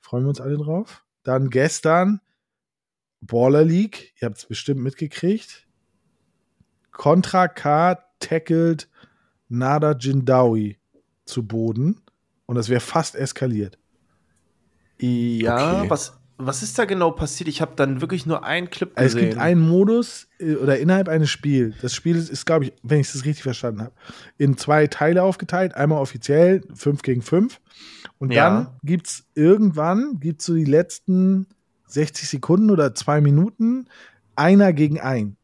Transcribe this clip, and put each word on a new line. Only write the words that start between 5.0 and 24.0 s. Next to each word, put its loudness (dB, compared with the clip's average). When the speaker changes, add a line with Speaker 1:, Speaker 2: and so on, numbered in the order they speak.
Speaker 1:
Contra 2
K 0
tackelt -2
Nada 0
Jindawi 2
zu -8
Boden -2
und -6
das -4
wär 2
fast -4
eskaliert. -6
Speaker 2:
Ja, 0
Speaker 3:
Okay. -2
Speaker 2:
was -6
was -6
ist -8
da 2
genau 0
passiert? -8
Ich -6
hab -6
dann 0
wirklich -4
nur -4
einen -4
Clip -8
Speaker 1:
Es 2
gibt 2
Speaker 2:
gesehen. -4
Speaker 1:
einen 2
Modus, 0
äh, -2
oder 0
innerhalb 2
eines 2
Spiels. 0
Das -6
Spiel -2
ist, -4
ist, -10
glaub 2
ich, -6
wenn 2
ich -2
das -12
richtig -4
verstanden -6
hab, -12